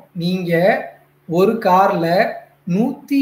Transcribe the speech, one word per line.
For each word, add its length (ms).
நீங்க 300
ஒரு 220
கார்ல 400
நூத்தி 460